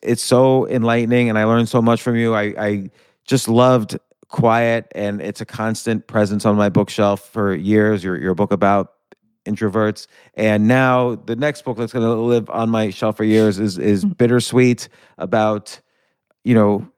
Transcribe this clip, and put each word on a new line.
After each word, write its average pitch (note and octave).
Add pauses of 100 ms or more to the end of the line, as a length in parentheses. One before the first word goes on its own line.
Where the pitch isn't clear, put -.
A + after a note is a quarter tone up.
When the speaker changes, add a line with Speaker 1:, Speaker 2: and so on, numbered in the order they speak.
Speaker 1:
it's -
so C3
enlightening, A#2
and G#2+
I G#2+
learned A2+
so A#2+
much A#2
from A#2+
you. A2+
I, G#2
I G#2 (360)
just C3+
loved A#2 (300)
Quiet, A#2
and G2+
it's -
a A2
constant A2
presence G#2
on G#2
my G#2
bookshelf G2+
for G2+
years. G#2
Your, F#2
your F2+
book G2+
about G2 (520)
introverts. G#2+ (280)
And G#2+
now B2+
the A2+
next D3
book A#2+
that's A2+
gonna A#2
live A#2
on A2+
my A2
shelf G#2+
for A2
years G#2+
is, G2+
is G2+
Speaker 2:
Mm. G2+
Speaker 1:
Bittersweet, B2 (300)
about, G#2+ (680)
you B2
know G2+